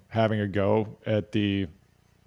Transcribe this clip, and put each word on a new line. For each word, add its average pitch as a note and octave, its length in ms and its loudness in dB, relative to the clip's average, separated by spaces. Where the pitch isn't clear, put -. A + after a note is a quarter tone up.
having A2 300 0
a G#2 80 -2
go G#2 400 0
at G#2+ 240 -2
the G2 360 0